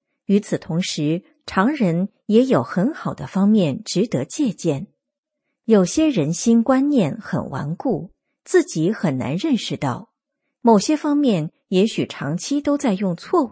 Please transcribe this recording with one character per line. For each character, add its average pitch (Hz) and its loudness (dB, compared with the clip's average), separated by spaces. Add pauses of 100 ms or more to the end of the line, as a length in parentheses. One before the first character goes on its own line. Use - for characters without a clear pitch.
(260)
与 196 4
此 208 -2
同 165 -4
时， 160 -2 (220)
常 226 0
人 185 0 (160)
也 220 6
有 214 2
很 208 -2
好 - -6
的 - -10
方 196 2
面 185 2
值 185 -2
得 135 -4
借 262 -2
鉴。 156 -4 (800)
有 202 4
些 311 2
人 170 0
心 233 4
观 269 2
念 220 0
很 - -6
顽 143 -6
固， 180 -4 (320)
自 349 2
己 170 -2
很 147 -2
难 127 -4
认 269 0
识 - -6
到， - -6 (480)
某 226 6
些 302 2
方 294 -2
面 208 0 (180)
也 190 2
许 170 -2
长 - -6
期 285 -4
都 285 -2
在 240 0
用 185 -2
错 330 -2